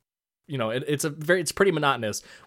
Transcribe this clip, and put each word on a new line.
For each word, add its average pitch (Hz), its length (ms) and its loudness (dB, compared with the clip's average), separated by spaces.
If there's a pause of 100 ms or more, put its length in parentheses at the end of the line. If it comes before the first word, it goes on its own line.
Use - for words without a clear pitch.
(460)
you 143 100 -6
know, 113 140 -2
it, 127 160 -2
it's 147 180 -2
a 160 60 -4
very, 160 300 0
it's 156 120 -4
pretty 196 200 4
monotonous, 131 500 0 (240)